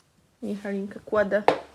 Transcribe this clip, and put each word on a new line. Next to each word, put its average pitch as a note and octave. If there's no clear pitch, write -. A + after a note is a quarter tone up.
Michalinka G3+
kładę. G#3